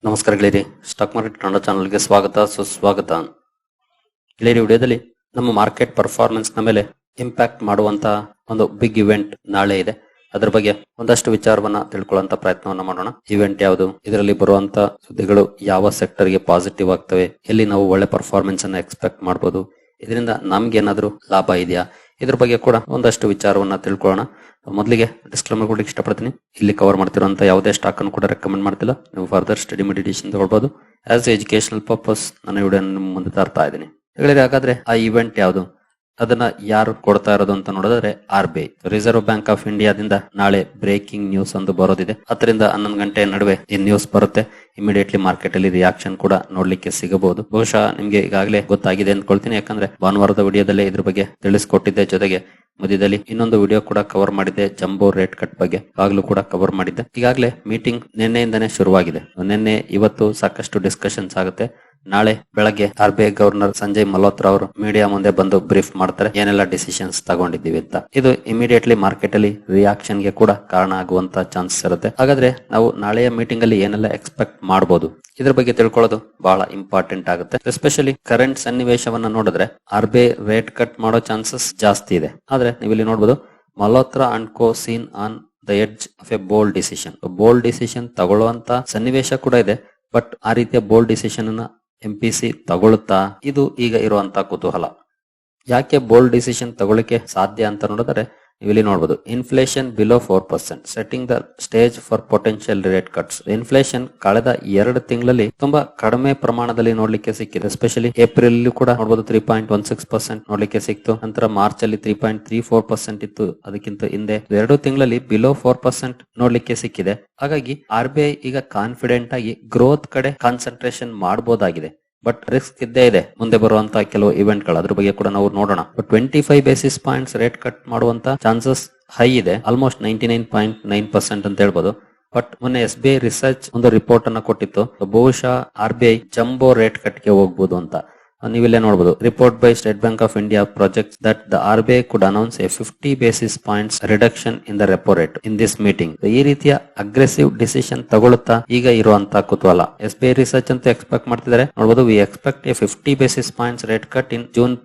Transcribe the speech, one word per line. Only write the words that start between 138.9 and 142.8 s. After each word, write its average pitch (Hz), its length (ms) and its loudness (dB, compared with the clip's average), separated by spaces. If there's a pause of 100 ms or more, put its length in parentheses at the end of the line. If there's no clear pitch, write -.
report 120 340 4
by 117 220 4
State 107 260 -2
Bank 110 180 0
of 110 120 2
India 104 320 0
projects 101 600 -2
that 110 140 2 (100)
the 95 100 -2
ಆರ್ 110 260 2
ಬಿ 120 100 2
ಐ 123 80 6
could 98 320 2
announce 110 280 -2
a 92 180 -2
fifty 135 440 -4